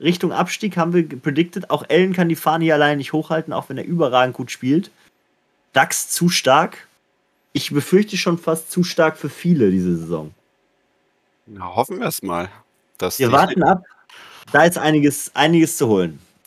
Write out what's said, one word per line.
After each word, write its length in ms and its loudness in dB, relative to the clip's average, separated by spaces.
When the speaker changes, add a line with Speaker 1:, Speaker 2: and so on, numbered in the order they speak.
Speaker 1:
Richtung 300 0
Abstieg 440 -4
haben 180 -2
wir 100 2
ge-, 160 -10
predicted. 500 -4
Auch 180 -2
Allen 260 2
kann 160 2
die 60 0
Fahne 280 0
hier 100 4
alleine 240 4
nicht 160 -6
hochhalten, 400 -4
auch 160 -6
wenn 80 -10
er 80 -10
überragend 500 2
gut 140 -10
spielt. 400 -2
DAX 360 0
zu 200 0
stark. 580 0
Ich 180 -4
befürchte 460 0
schon 220 0
fast 320 -4
zu 120 0
stark 340 0
für 120 -10
viele 400 2
diese 260 0
Saison. 380 -8
Speaker 2:
Na, 300 -14
hoffen 240 -2
wir's 240 -6
mal, 260 -6
dass 220 -6
Speaker 1:
Wir 80 2
Speaker 2:
die 60 2
Speaker 1:
warten 280 2
ab. 220 2
Da 120 6
ist 140 2
einiges, 580 0
einiges 420 2
zu 100 0
holen. 320 0